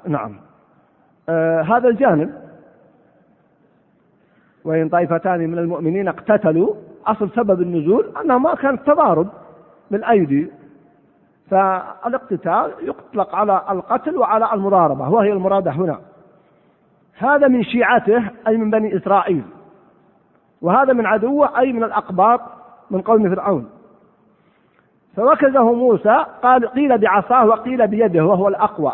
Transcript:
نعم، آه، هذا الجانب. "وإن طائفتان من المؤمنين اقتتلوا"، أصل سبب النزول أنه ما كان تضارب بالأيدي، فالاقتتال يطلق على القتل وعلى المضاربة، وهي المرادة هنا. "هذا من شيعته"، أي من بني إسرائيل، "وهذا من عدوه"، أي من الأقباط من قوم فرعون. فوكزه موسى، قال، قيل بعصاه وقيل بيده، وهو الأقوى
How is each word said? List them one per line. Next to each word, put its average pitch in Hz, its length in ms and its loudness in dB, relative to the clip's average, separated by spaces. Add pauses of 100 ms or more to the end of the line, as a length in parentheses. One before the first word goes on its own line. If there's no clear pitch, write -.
نعم، 110 300 -6 (920)
آه، 165 340 0
هذا 240 260 2
الجانب. 208 460 0 (2250)
"وإن 160 240 -2
طائفتان 170 600 -2
من 170 80 -6
المؤمنين 170 500 -4
اقتتلوا"، 196 680 0 (320)
أصل 214 240 -2
سبب 202 320 0
النزول 175 580 0
أنه 254 180 0
ما 294 160 0
كان 269 300 -4
تضارب 220 440 2 (640)
بالأيدي، 185 600 0 (1000)
فالاقتتال 190 1200 -2 (100)
يطلق - 520 -8
على 196 360 0
القتل 233 460 -4
وعلى 226 360 0
المضاربة، 175 560 0
وهي 208 240 2
المرادة 190 380 -2
هنا. 156 280 -4 (1200)
"هذا 277 300 2
من 247 140 2
شيعته"، 233 600 0 (240)
أي 220 100 2
من 214 140 -2
بني 220 260 -2
إسرائيل، 180 460 0 (1200)
"وهذا 254 300 2
من 233 140 0
عدوه"، 233 520 0
أي 254 140 0
من 226 120 -4
الأقباط 214 560 0 (500)
من - 100 -4
قوم 208 340 2
فرعون. 175 360 -4 (1500)
فوكزه 269 560 2
موسى، 240 520 2 (180)
قال، 247 260 4
قيل 262 300 0
بعصاه 208 480 2
وقيل 226 400 0
بيده، 196 400 0
وهو 196 220 2
الأقوى 196 460 -2